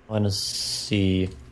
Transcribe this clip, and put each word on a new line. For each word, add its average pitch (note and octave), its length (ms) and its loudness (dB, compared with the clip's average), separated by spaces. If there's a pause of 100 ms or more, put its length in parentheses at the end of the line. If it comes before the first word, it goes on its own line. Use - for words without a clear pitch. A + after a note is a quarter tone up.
wanna G#2 220 2
see. F#2+ 1000 0 (220)